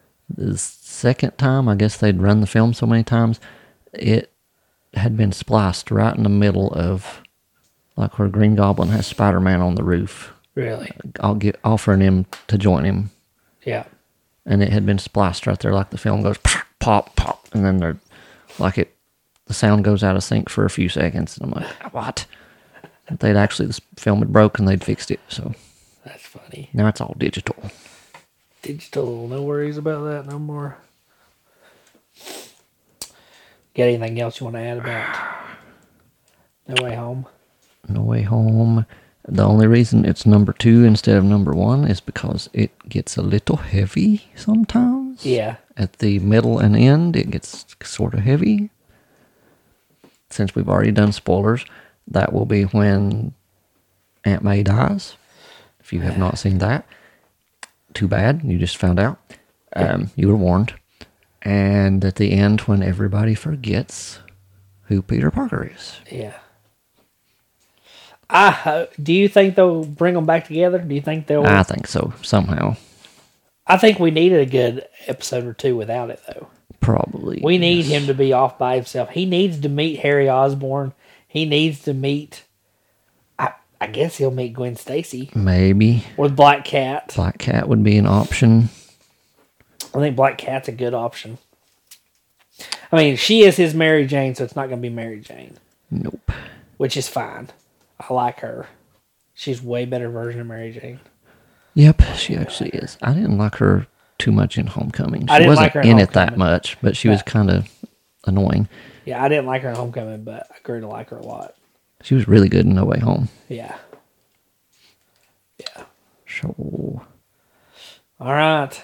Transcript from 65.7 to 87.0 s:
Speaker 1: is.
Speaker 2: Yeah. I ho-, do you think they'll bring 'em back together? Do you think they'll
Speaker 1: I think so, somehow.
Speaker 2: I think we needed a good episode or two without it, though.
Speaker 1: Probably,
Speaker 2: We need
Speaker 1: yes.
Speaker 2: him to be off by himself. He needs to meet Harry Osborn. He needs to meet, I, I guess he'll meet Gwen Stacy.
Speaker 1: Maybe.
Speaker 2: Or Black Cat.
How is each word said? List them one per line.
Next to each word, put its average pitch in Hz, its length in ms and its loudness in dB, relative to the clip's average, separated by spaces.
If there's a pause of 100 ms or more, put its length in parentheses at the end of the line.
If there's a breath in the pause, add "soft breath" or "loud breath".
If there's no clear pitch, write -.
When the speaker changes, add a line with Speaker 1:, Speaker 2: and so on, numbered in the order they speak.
Speaker 1:
is. - 220 -20 (140)
Speaker 2:
Yeah. 104 260 -14 (1900 soft breath)
I 190 200 8
ho-, 160 380 -2 (140)
do 151 100 0
you 196 160 4
think 196 260 4
they'll 175 300 4
bring 170 320 -2
'em 160 100 -2
back 165 200 0
together? 180 320 0
Do 160 160 -6
you 143 60 -2
think 156 260 -6
they'll 147 200 2
Speaker 1:
I 98 160 4
think - 240 -4
so, - 260 -4 (100)
somehow. 101 540 -2 (920 soft breath)
Speaker 2:
I 185 120 4
think 214 200 4
we 170 120 2
needed 165 300 4
a 135 100 2
good 123 360 -2 (200)
episode 127 380 -8
or 120 100 -10
two 127 220 -2
without 113 340 -6
it, - 160 -16
though. - 220 -18 (320)
Speaker 1:
Probably, - 600 -2
Speaker 2:
We 170 160 2
need 170 280 2
Speaker 1:
yes. - 20 -2 (140)
Speaker 2:
him 143 40 -4
to 139 80 0
be 135 180 2
off 127 260 0
by 127 180 -2
himself. 123 340 -6
He 180 160 -4
needs 180 340 0
to 147 80 -4
meet 147 320 -4
Harry 143 280 2
Osborn. 135 640 -2 (340 soft breath)
He 156 180 -4
needs 151 380 0
to 151 100 -4
meet, 139 520 -6 (920)
I, - 140 -4 (280)
I - 80 -6
guess 151 280 -4
he'll 135 140 -2
meet 123 240 -6
Gwen 123 220 -8
Stacy. - 580 -10
Speaker 1:
Maybe. 98 720 4 (120)
Speaker 2:
Or 143 120 2
Black 143 360 4
Cat. 135 520 -6